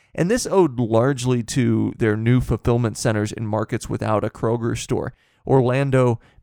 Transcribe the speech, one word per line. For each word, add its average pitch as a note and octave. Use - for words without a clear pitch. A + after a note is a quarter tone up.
And E3+
this B3
owed D#3+
largely A#2+
to A2
their G#2+
new A#2+
fulfillment A#2+
centers G#2
in -
markets G#2+
without G#2+
a G#2+
Kroger A2+
store. -
Orlando B2+